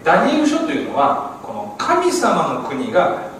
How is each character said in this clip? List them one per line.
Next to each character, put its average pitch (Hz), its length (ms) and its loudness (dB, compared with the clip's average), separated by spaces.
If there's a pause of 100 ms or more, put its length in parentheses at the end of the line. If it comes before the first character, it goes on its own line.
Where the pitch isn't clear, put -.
ー、 - 40 -4
ダ - 200 4
ニ 302 120 2
エ 302 40 4
ル 302 60 4
書 330 120 2
と 151 120 -2
い 135 140 -2
う - 60 -8
の - 40 -6
は、 - 480 0
こ - 80 -12
の 107 260 -10
神 349 340 2
様 202 420 0
の - 100 -6
国 135 280 -6
が - 380 0 (100)